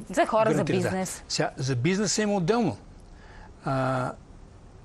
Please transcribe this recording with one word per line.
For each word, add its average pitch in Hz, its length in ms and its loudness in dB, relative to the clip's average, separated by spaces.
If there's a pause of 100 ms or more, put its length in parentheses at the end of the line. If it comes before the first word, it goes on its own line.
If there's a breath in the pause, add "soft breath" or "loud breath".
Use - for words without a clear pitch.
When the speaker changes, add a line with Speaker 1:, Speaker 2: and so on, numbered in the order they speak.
Speaker 1:
За 294 160 2
хора, 220 240 4
за - 40 4
Speaker 2:
гарантиране, 185 300 2
да. 110 60 2
Speaker 1:
бизнес. 185 380 -4
Speaker 2:
Сега, - 300 -2
за 135 180 -2
бизнеса 185 460 2
има 208 120 2
отделно. 196 440 2 (880 loud breath)
А, 131 460 0 (720)